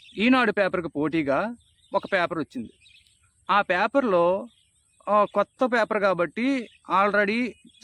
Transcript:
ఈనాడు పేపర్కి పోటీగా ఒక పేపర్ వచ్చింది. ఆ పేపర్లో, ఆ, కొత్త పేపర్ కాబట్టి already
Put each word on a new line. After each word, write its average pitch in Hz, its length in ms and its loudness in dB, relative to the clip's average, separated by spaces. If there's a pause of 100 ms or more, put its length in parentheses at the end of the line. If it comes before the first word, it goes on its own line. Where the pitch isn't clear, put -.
(180)
ఈనాడు 240 340 2
పేపర్కి 180 360 -2
పోటీగా 151 680 -2 (380)
ఒక 196 200 -2
పేపర్ 170 260 -2
వచ్చింది. 123 300 -10 (800)
ఆ 202 120 2
పేపర్లో, 196 840 0 (640)
ఆ, 208 240 4
కొత్త 208 320 -2
పేపర్ 220 360 0
కాబట్టి 202 680 -2 (380)
already 208 440 0 (340)